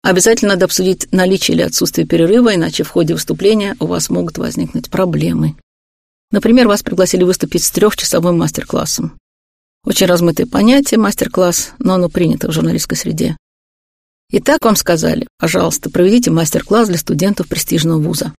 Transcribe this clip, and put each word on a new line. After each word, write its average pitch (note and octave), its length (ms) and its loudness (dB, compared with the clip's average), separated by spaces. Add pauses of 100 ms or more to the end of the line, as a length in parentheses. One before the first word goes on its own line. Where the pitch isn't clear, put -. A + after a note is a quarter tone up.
Обязательно G3+ 500 2
надо F#3 140 2
обсудить F#3 440 -2
наличие F#3 440 2
или E3+ 80 2
отсутствие E3+ 440 -2
перерыва, G3 480 4
иначе D#3 300 -2
в - 60 -8
ходе E3 240 0
выступления G3 640 -2
у D#3 60 -2
вас E3+ 240 -4
могут F3 260 -4
возникнуть E3+ 540 -6
проблемы. D#3+ 640 -2 (760)
Например, A#3 380 4
вас G#3 140 2
пригласили F3+ 420 0
выступить F3+ 400 0
с - 60 -2
трёхчасовым F3+ 640 0
мастер-классом. - 840 -4 (680)
Очень - 220 0
размытое F3 400 2
понятие A3+ 540 2
«мастер-класс», F#3 760 -2
но F#3 160 0
оно F3 160 0
принято - 380 -2
в - 40 -4
журналистской D#3+ 460 -2
среде. D#3+ 400 -4 (920)
Итак, - 360 0
вам G#3+ 100 4
сказали: - 500 -2 (120)
«Пожалуйста, E3+ 500 -2
проведите G3 420 2
мастер-класс E3 580 0
для F3 100 -2
студентов F3+ 500 -2
престижного E3 500 -2
вуза». D#3 420 -4